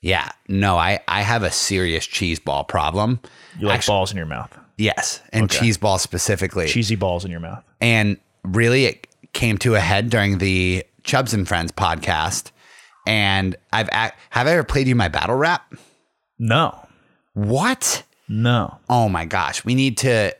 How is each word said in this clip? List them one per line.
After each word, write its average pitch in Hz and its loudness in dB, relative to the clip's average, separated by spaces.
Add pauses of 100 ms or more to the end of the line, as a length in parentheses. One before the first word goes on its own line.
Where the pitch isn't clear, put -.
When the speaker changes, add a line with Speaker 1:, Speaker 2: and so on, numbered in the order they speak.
Speaker 1:
Yeah. 85 0 (180)
No, 98 2
I, 90 2
I 98 0
have 110 0
a 87 0
serious 90 -2
cheese 82 -2
ball 71 -4
problem. 98 -2 (380)
Speaker 2:
You 104 -4
like 117 2
Speaker 1:
Actu- - 0
Speaker 2:
balls 95 0
in 101 -8
your 82 -6
mouth. 65 -10 (280)
Speaker 1:
Yes. - -2 (140)
And 110 4
Speaker 2:
Okay. - 0
Speaker 1:
cheese 110 2
balls 95 0
specifically. 90 -2
Speaker 2:
Cheesy 110 0
balls 92 -2
in 92 -8
your 85 -10
mouth. 85 -12 (180)
Speaker 1:
And 110 2 (260)
really, 117 2
it - -6 (260)
came 113 0
to 117 2
a 101 4
head 101 0
during 101 2
the 92 0 (200)
Chubbs 131 0
and 98 0
Friends 85 -2
podcast. 82 -2 (560)
And 95 0 (160)
I've 110 0
ac-, 110 0 (160)
have 123 0
I 156 2
ever 170 2
played 135 0
you 127 4
my 101 2
battle 78 -2
rap? 165 -2 (680)
Speaker 2:
No. 120 0 (460)
Speaker 1:
What? 135 0 (260)
Speaker 2:
No. 113 0 (100)
Speaker 1:
Oh 120 4
my 85 -2
gosh. 82 -4
We 120 0
need 131 2
to 113 2